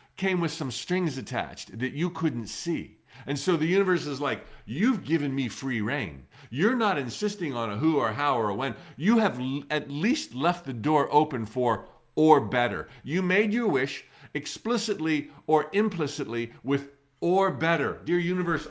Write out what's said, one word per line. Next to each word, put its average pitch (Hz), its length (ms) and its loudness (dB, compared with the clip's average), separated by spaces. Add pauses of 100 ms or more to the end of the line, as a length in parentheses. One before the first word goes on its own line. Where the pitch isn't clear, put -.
(160)
came 185 240 0
with 165 120 0
some 135 180 -4
strings 170 480 -2
attached 104 600 -6
that 123 140 -4
you 165 180 -2
couldn't 127 360 -2
see. - 520 -6 (280)
And 143 100 -2
so 175 200 0
the 156 100 0
universe 180 400 2
is 139 140 -6
like, 127 260 -4 (200)
"You've 170 360 0
given 143 320 0
me 131 140 0
free 123 320 -4
rein. 104 460 -4 (220)
You're 196 280 0
not 208 200 2
insisting 151 560 -4
on 117 200 -2
a 104 40 -4
who 151 220 4
or 113 140 2
how 135 260 0
or 107 120 2
a 98 40 -2
when. 127 220 -2 (200)
You 214 220 4
have 147 220 2
l-, 135 280 -4
at 151 220 -4
least 151 420 -4
left 156 320 -2
the 135 80 -6
door 139 400 2
open 143 320 2
for 117 440 -2 (260)
or 151 260 8
better." 107 480 0 (140)
You 160 180 -2
made 196 320 2
your 240 140 0
wish 135 380 0 (280)
explicitly 156 1000 -2 (160)
or 151 240 4
implicitly 139 800 0 (100)
with 139 280 0 (300)
"or 185 300 4
better." 143 540 0
"Dear 175 140 2
universe, 170 520 -2